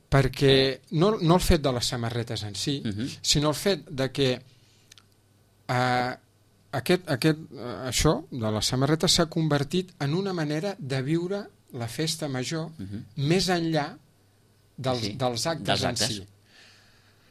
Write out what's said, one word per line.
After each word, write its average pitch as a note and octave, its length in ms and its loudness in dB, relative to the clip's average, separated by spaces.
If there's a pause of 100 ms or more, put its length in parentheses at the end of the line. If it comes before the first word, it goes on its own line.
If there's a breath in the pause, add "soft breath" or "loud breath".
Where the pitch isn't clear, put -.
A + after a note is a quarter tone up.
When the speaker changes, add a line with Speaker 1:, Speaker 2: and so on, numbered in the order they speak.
(120)
Speaker 1:
Perquè C3+ 420 6 (460)
no, G#3 220 6
no E3+ 160 8
el F3 40 -2
fet E3 220 4
de C#3 80 2
les A#2 160 -2
samarretes A#2 560 -4
en G#2 160 -8
si, D3 240 -4
Speaker 2:
Mhm. A2 240 -4 (140)
Speaker 1:
sinó D3+ 280 2
el C#3+ 60 0
fet F#3 320 -2
de C3+ 240 -4
que, C#3 160 2 (1400 soft breath)
eh, B2 420 2 (640)
aquest, F3+ 360 0
aquest, D#3 300 2 (140)
eh, A#2 220 -10 (120)
això D#3+ 420 2
de A2 220 -2
les G#2+ 140 0
samarretes D3+ 480 2
s'ha E3+ 140 4
convertit D#3+ 720 0
en C#3+ 140 0
una F#3+ 200 -2
manera D#3+ 440 -2
de C3+ 240 -4
viure E3+ 440 -2 (280)
la A#2 140 -6
festa D#3+ 400 -4
major D#3 500 -4
Speaker 2:
Mhm. G2 280 -10 (100)
Speaker 1:
més E3+ 340 2
enllà E3 380 0 (920)
dels, B2 240 -2
Speaker 2:
Sí, G#2 120 -4
Speaker 1:
dels B2 340 -2
actes D#3+ 180 -4
Speaker 2:
dels G2 180 2
Speaker 1:
en - 60 0
Speaker 2:
actes. G#2+ 180 -2
Speaker 1:
si. G#2 200 -8 (1040 soft breath)